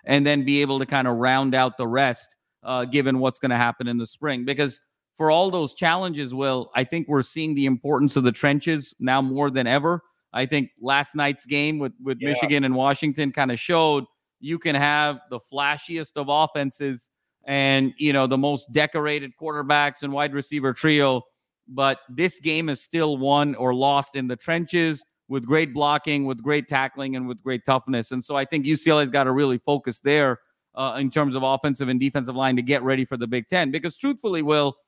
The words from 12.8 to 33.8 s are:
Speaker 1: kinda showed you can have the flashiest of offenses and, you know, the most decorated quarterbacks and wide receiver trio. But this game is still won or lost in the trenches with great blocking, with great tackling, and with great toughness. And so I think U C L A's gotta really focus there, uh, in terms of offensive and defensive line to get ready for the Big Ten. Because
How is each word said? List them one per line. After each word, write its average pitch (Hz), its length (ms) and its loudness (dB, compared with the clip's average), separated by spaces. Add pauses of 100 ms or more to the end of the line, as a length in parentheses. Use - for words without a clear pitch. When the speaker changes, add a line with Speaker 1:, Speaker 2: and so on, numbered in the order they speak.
Speaker 1:
kinda 127 240 0
showed 156 500 2 (340)
you 160 200 -6
can 151 160 -2
have 147 540 0
the 120 100 -10
flashiest 147 760 -6
of 143 120 -6
offenses 143 800 -2 (360)
and, 135 520 2
you 147 160 2
know, 135 140 4
the 131 100 2
most 139 340 -2
decorated 147 600 0 (100)
quarterbacks 147 640 0
and 139 100 -4
wide 143 200 -2
receiver 139 380 -2
trio. 139 520 2 (440)
But 135 320 0 (100)
this 160 300 -2
game 160 300 -2
is 135 100 -4
still 156 380 -2
won 143 380 2
or 127 180 0
lost 139 420 2
in 131 120 -4
the 123 80 -4
trenches 165 680 -2 (260)
with 135 160 -4
great 147 280 2
blocking, 147 520 0
with 131 160 -4
great 147 260 -2
tackling, 135 480 -4
and 127 120 -6
with 123 140 -10
great 127 220 -6
toughness. 131 480 0
And 127 120 -4
so 143 120 -8
I 139 100 0
think 143 200 -4
U 151 100 2
C 156 140 0
L 151 100 6
A's 139 100 0
gotta 131 220 2
really 131 280 2
focus 135 400 -4
there, 139 400 2 (360)
uh, 131 240 -4
in 135 100 0
terms 143 260 0
of 131 80 -2
offensive 135 440 0
and 127 120 0
defensive 131 360 -2
line 131 200 2
to 123 80 0
get 131 200 0
ready 131 220 0
for 135 100 -8
the 117 120 -6
Big 120 200 -4
Ten. 175 240 0
Because 156 240 -6